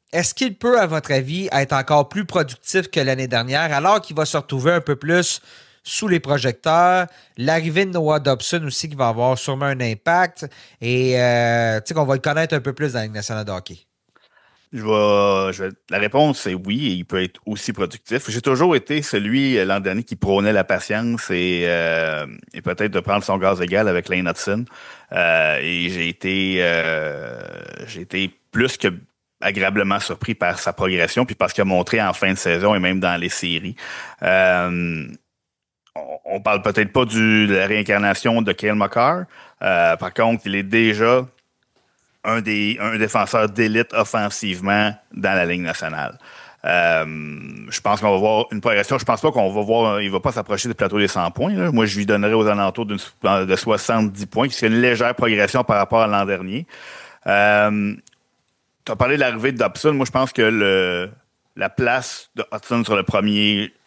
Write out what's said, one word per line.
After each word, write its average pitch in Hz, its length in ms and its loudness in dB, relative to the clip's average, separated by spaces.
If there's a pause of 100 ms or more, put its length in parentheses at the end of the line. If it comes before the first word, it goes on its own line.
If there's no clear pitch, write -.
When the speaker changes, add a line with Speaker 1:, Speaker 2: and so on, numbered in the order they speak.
(120)
Speaker 1:
est-ce 170 220 0
qu'il 247 220 -4
peut, 240 240 2
à 185 80 4
votre 156 240 -4
avis, 147 400 -2
être 139 220 0
encore 143 360 2
plus 202 160 -4
productif 175 640 -2
que 160 100 -2
l'année 131 280 0
dernière, 131 440 -2
alors 185 300 2
qu'il 160 140 -12
va 156 100 0
se 156 120 -2
retrouver 139 340 0
un 175 100 2
peu 143 140 -2
plus 170 460 0 (420)
sous - 240 -6
les 170 120 2
projecteurs ? 165 840 2 (320)
L'arrivée 160 480 0
de 190 60 -4
Noah 151 280 2
Dobson 143 460 0
aussi 147 240 -6
qui 147 60 -12
va 127 140 2
avoir 123 280 2
sûrement 139 280 -4
un 135 140 -2
impact 160 720 -2 (320)
et, 127 400 2
euh, 117 600 2
tu - 80 -8
sais, 170 40 -6
qu'on 156 120 0
va 135 100 2
le 127 60 -2
connaître 156 340 0
un 135 60 -2
peu 135 120 -4
plus 143 200 -4
dans 123 60 -4
la 110 60 -4
Ligue 107 80 -10
nationale 107 320 -6
de 104 60 -6
hockey. 92 260 -10 (960)
Speaker 2:
Je 117 80 -10
vais, 101 720 2
je 95 100 -10
vais, 95 60 -4 (200)
la 95 80 -2
réponse, 131 440 2
c'est 92 120 -4
oui, 101 340 -4
et 101 40 -2
il 90 140 -6
peut 95 180 -2
être - 220 -8
aussi 107 260 -6
productif. 101 580 -6
J'ai 113 120 -6
toujours 143 340 2
été 147 260 -2
celui, 123 560 0
euh, 95 60 2
l'an 98 160 0
dernier 98 240 -2
qui - 140 -10
prônait 98 340 2
la 98 140 2
patience 110 640 -2
et, 90 380 0
euh, 82 580 0 (280)
et - 80 -14
peut-être 101 300 -2
de 98 80 -2
prendre 101 240 0
son 98 140 0
gaz 92 240 0
égal 95 260 0
avec 87 220 0
Lane 90 180 -2
Hudson. 101 380 -2 (480)
Euh, 82 480 4
et 87 280 -2
j'ai 85 200 -4
été, 95 500 -2
euh, 78 800 -2 (480)
j'ai 101 140 -14
été 95 280 -4 (220)
plus 127 240 0
que 101 140 0 (500)
agréablement 98 640 0
surpris - 340 -6
par 87 240 -2
sa - 140 -4
progression 92 520 0
puis - 100 -6
par 92 140 0
ce - 40 -10
qu'il - 80 0
a 98 40 2
montré 95 360 0
en 95 100 0
fin 95 220 0
de 98 40 -4
saison 92 380 2
et 95 40 0
même 92 200 0
dans 87 180 0
les 85 120 -4
séries. 87 480 -6 (440)
Euh, 90 880 2 (880)
on, 73 300 -12
on 98 160 -6
parle 101 200 0
peut-être 104 300 0
pas 131 140 2
du, 110 420 4
de 101 80 2
la 95 120 2
réincarnation 104 760 2
de 101 100 0
Cale 104 240 -2
Makar. 120 480 0 (380)
Euh, 85 340 4
par 92 180 -6
contre, 113 320 2
il 98 100 -2
est 98 80 -2
déjà 113 640 2 (960)
un 113 180 -2
des, 104 400 -2
un 110 160 -2
défenseur 107 500 2
d'élite 110 460 0
offensivement 104 1000 0 (200)
dans 98 200 -2
la 90 120 2
Ligue 87 160 -2
nationale. 78 560 -6 (480)
Euh, 85 400 2 (640)
je - 100 -8
pense 104 220 0
qu'on 104 100 2
va 95 60 4
voir 107 340 2
une 107 80 -6
progression. 110 380 2
Je - 80 -8
pense 113 160 0
pas 156 100 2
qu'on 101 220 2
va 104 80 0
voir, 107 400 2
il 98 100 -2
va 95 80 0
pas 131 140 -2
s'approcher 104 340 -4
du 113 80 -6
plateau 101 240 0
des 101 80 4
cent 85 240 -2
points, 165 220 -2
là. 180 180 0
Moi, 113 140 4
je 101 120 -2
lui 104 80 -2
donnerais 104 280 2
aux 110 140 4
alentours 101 380 0
d'une, 101 120 -4 (260)
de 95 320 2
soixante-dix 107 720 0
points, 127 240 0
qui - 60 -8
serait 113 120 2
une 113 140 4
légère 120 340 2
progression 110 480 2
par 107 140 2
rapport 113 240 4
à 110 60 4
l'an 101 180 2
dernier. 98 400 -4 (640)
Euh, 104 680 4 (880)
t'as 110 140 -6
parlé 127 180 2
de 143 60 2
l'arrivée 123 320 0
de 120 40 -8
Dobson. 117 360 0
Moi, 135 120 0
je - 60 -4
pense 131 220 0
que 123 80 0
le, 95 680 2 (460)
la 98 140 -4
place - 640 -2
de 113 80 -6 (100)
Hudson 117 300 -2
sur 107 140 0
le 95 60 0
premier, 104 680 0 (160)